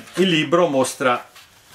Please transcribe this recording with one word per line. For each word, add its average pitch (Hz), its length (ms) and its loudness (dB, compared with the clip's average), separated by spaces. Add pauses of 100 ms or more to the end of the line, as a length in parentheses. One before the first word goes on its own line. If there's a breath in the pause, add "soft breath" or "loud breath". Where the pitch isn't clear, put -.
(140)
il 185 140 2
libro 165 380 2
mostra 131 640 -2 (440)